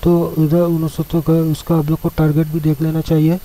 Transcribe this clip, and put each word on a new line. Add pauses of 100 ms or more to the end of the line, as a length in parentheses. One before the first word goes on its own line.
तो
इधर
उनसत्तर
का
उसका
आप
लोग
को
target
भी
देख
लेना
चाहिए